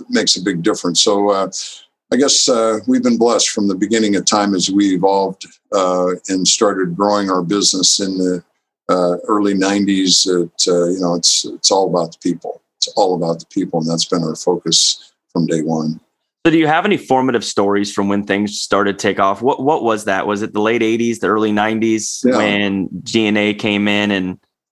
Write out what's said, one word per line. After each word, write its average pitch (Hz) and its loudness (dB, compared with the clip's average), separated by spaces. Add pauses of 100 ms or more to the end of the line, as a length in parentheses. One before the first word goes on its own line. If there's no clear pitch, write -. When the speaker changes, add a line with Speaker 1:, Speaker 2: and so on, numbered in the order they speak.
Speaker 1:
makes 143 0
a 92 -6
big 90 -2
difference. 90 0
So, 101 2
uh, 95 0 (640)
I 123 2
guess, - 2
uh, 113 2
we've 127 2
been 120 2
blessed 113 2
from 101 -2
the 98 0
beginning 104 0
of 90 -2
time 101 2
as 90 0
we 98 2
evolved, 95 0 (240)
uh, 92 0 (180)
and 92 -2
started 95 0
growing 101 0
our 92 0
business 92 0
in 98 -4
the, 90 -2 (460)
uh, 90 2 (140)
early 104 2
nineties. 95 2
That, 90 0 (160)
uh, 87 2
you 92 -2
know, 87 0
it's, - 0
it's - -2
all 98 2
about 85 -2
the - -20
people. - -6 (160)
It's - -6
all 92 2
about 82 -2
the 85 -18
people, 90 -4
and 80 -4
that's 82 -2
been 85 -2
our 80 -4
focus - -2 (180)
from 82 0
day 78 0
one. 80 -4 (440)
Speaker 2:
So 165 4
do 160 6
you 160 4
have 160 2
any 196 2
formative 127 0
stories 101 0
from 101 0
when 101 0
things 104 -2
started 101 0
to - -12
take 98 0
off? 101 0
What, 127 0
what 139 0
was 107 0
that? 95 -2
Was 104 -2
it 110 -6
the 104 -4
late 113 2
eighties, 113 0
the - -2
early 107 2
nineties 110 0
Speaker 1:
Yeah. 127 2
Speaker 2:
when 101 0 (140)
G 110 0
N 104 2
A 104 2
came 104 0
in 104 2
and, 92 -2 (320)